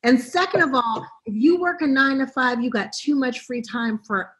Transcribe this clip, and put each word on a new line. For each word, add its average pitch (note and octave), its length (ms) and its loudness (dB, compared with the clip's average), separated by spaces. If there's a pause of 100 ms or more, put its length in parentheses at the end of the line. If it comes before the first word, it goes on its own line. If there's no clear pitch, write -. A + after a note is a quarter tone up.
And B3 180 4
second F#4+ 400 0
of C4+ 140 2
all, - 280 -2 (220)
if A3 80 -8
you D4+ 260 4
work F4 220 -2
a D#4 60 0
nine-to-five, C4+ 760 0
you B3 80 -2
got G#3 240 -2
too - 220 -2
much B3+ 240 -2
free A#3+ 240 -8
time A#3 420 -4
for G3 340 -4